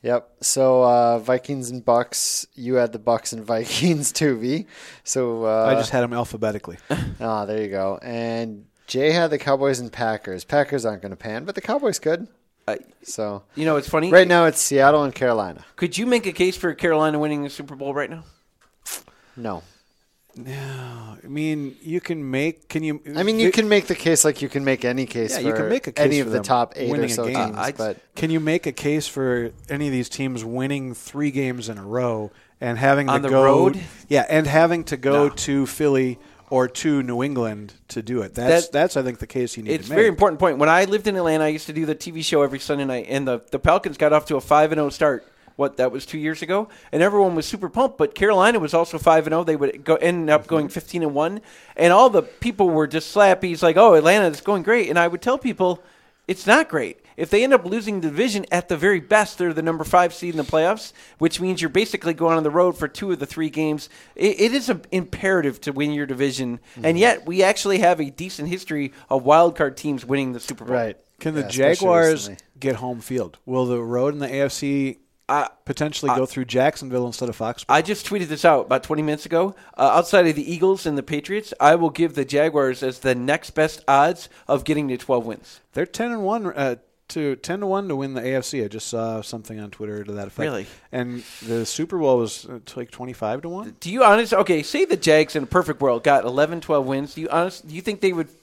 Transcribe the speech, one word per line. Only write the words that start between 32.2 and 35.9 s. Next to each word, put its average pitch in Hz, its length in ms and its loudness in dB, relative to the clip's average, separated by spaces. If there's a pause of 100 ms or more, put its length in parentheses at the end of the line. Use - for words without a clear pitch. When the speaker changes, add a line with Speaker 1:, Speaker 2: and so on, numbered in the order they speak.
Speaker 2:
and 120 160 -4
having 139 320 4
Speaker 3:
On 139 120 2
Speaker 2:
to 139 60 -4
Speaker 3:
the - 20 -2
Speaker 2:
go 135 140 6
Speaker 3:
road? 175 360 6 (280)
Speaker 2:
Yeah, 139 220 4
and 156 180 2
having 165 380 4
to 143 120 -6
go 143 300 2
Speaker 3:
No. - 20 2
Speaker 2:
to 139 360 -2
Philly 131 540 0 (320)